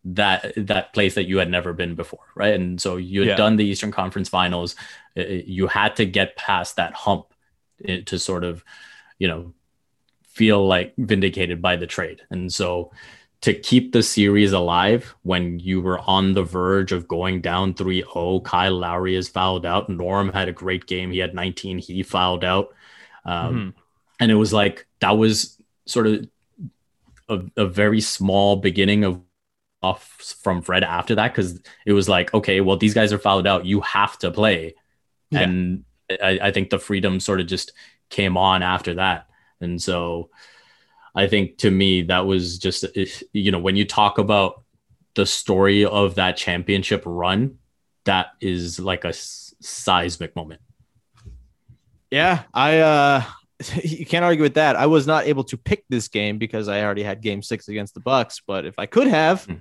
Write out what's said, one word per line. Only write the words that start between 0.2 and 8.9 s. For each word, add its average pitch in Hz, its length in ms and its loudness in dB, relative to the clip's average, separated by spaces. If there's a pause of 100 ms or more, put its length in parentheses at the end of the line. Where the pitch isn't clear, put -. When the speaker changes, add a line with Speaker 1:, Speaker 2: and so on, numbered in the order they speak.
Speaker 1:
that 101 380 -4
place 101 220 2
that 98 120 0
you 95 120 0
had 87 100 0
never 90 240 -4
been 85 220 -6
before, - 280 -12 (100)
right? 104 200 0
And 90 260 -2
so 92 160 -4
you 92 240 -4
had 98 100 2
Speaker 2:
Yeah. 98 60 2
Speaker 1:
done 107 220 4
the 107 80 4
Eastern 101 260 -4
Conference 92 380 -4
Finals. 90 480 -2 (400)
I-, 90 40 -6
I-, 92 240 -6
you 95 220 -2
had 104 300 0
to 113 80 2
get 95 320 -2
past 92 400 -4
that 85 160 -4
hump - 400 -4 (520)
i-, 92 200 -6
to 95 120 -6
sort 87 280 -4
of, 85 180 -8 (560)